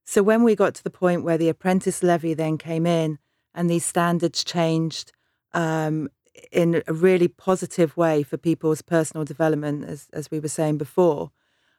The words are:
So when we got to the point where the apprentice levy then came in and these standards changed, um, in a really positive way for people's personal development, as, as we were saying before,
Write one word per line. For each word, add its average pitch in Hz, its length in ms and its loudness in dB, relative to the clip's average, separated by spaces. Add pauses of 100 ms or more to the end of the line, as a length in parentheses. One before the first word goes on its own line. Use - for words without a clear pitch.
So - 200 2
when 220 200 4
we 220 120 4
got 185 200 2
to - 80 -18
the 190 60 -8 (140)
point 175 200 2
where 165 140 0
the 165 120 2
apprentice 185 520 -2
levy 170 320 0
then 156 240 -2
came 165 280 -4
in 165 340 0 (340)
and 170 160 -2
these 170 160 0
standards 170 580 0
changed, 165 680 -2 (420)
um, 160 560 -2 (420)
in 170 360 2
a 165 60 -4
really 175 340 4
positive 175 680 -2
way 160 280 2
for 151 140 -8
people's 156 440 -2
personal 160 440 -2
development, 147 600 -2
as, 165 280 -14
as 151 180 -10
we 156 80 -6
were 151 80 -6
saying 151 300 -2
before, 160 540 0 (480)